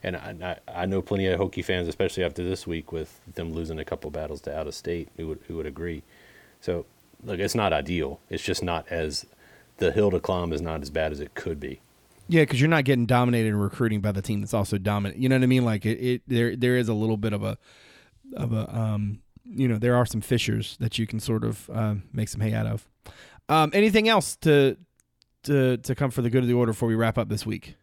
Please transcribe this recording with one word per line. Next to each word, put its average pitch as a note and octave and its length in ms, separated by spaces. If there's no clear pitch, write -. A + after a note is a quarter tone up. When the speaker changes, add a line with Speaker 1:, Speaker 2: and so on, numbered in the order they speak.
Speaker 1:
and F#2 120
I, F2 420
I, - 160
I - 20
know F#2+ 160
plenty G2 240
of F#2 140
Hokie F#2 260
fans, F2+ 220
especially F#2 360
after F2 200
this F2+ 240
week E2 240
with D#2+ 280
them E2 180
losing D#2+ 280
a D#2 60
couple D#2 260
battles D2+ 300
to D2 140
out D#2 120
of C#2+ 80
state, E2+ 420
who D#2+ 120
would, D2+ 180
who E2 100
would D#2 80
agree. D#2 380
So, E2+ 240
look, G2 160
it's G2+ 160
not G2+ 180
ideal. D2 460
It's - 140
just - 180
not E2+ 280
as, D#2 360
the F2 140
hill G#2 200
to F2+ 80
climb F2 340
is D2 80
not D#2+ 200
as D2 80
bad D#2 220
as C#2+ 80
it D2 160
could D#2+ 240
be. C#2 200
Speaker 2:
Yeah, D#3+ 160
'cause C3 160
you're C#3+ 80
not D#3+ 160
getting B2+ 220
dominated A#2+ 440
in G#2 60
recruiting G#2 460
by G#2 100
the G2 100
team G#2 200
that's - 120
also G#2 240
dominant. G2+ 440
You C3 80
know C3 80
what B2+ 60
I B2+ 40
mean? B2+ 160
Like, A2 220
it, A2 140
it, B2 280
there, A#2 280
there B2 220
is A#2 120
a A2+ 40
little A2 220
bit G#2+ 160
of G#2 120
a, G#2 140
of C3 160
a, A2 240
um, G#2+ 440
you D3+ 220
know, A2+ 100
there A#2+ 180
are B2 100
some A2+ 140
fissures A2 600
that A#2 180
you A2 80
can A2 140
sort A2 240
of, A2+ 240
uh, G#2+ 260
make A2 160
some - 140
hay A2 120
out A2 120
of. A2 220
Um, D#3 260
anything G#3+ 360
else G3+ 280
to, C#3+ 380
to, C3 340
to B2+ 180
come C#3 160
for C3 100
the A#2 80
good B2+ 140
of A#2+ 60
the A#2+ 60
order A#2+ 180
before A2+ 160
we A2 60
wrap A2+ 220
up G#2+ 120
this G#2+ 160
week? G#2 380